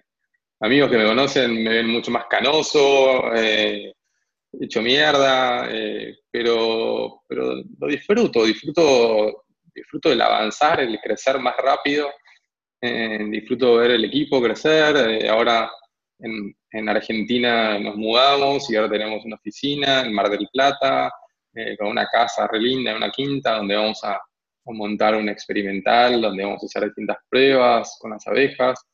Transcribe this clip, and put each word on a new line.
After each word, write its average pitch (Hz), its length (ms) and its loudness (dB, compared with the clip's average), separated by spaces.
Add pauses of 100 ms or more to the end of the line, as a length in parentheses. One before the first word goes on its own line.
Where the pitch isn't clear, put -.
(600)
amigos 131 320 2
que 123 60 4
me 107 80 4
conocen 120 580 0
me 113 60 -2
ven 113 180 0
mucho 117 240 -4
más 123 180 -4
canoso, 131 1040 2
eh, 107 600 0 (640)
hecho 117 220 -4
mierda, 131 880 2
eh, 110 500 -8 (120)
pero, 113 960 -2
pero 127 280 -4 (240)
lo 143 80 -6
disfruto, 151 580 0
disfruto, 117 1000 2 (280)
disfruto 151 360 -6
del 117 120 2
avanzar, 110 580 2
el 117 200 -2
crecer 135 400 -2
más 123 180 -2
rápido, 143 520 0 (720)
eh, 113 380 -4 (100)
disfruto 117 460 2
ver 120 160 4
el 117 140 2
equipo 143 360 0
crecer, 151 560 2
eh, 110 320 0
ahora 113 400 2 (500)
en, 107 360 -10 (160)
en 110 180 -6
Argentina 110 880 0
nos 104 200 -8
mudamos 139 720 2
y 110 40 0
ahora 107 140 2
tenemos 107 360 -4
una 110 100 -12
oficina 139 680 -2
en 117 120 -4
Mar 101 160 0
del 101 220 -2
Plata, 135 600 0 (420)
eh, 110 240 -10
con 104 120 -4
una 110 180 -2
casa 113 400 0
re 110 120 -2
linda, 123 320 -2
en 110 60 -4
una 110 140 -4
quinta, 135 460 -2
donde 101 180 -2
vamos 107 280 -2
a, 104 100 -4
a 95 60 -6 (460)
montar 107 500 -2
un 107 140 -2
experimental, 107 920 0
donde 98 240 -2
vamos 98 180 -6
a - 20 -10
hacer 98 200 -6
distintas 101 320 -6 (120)
pruebas 123 680 2
con 113 120 -12
las 107 140 -14
abejas, 127 560 0 (120)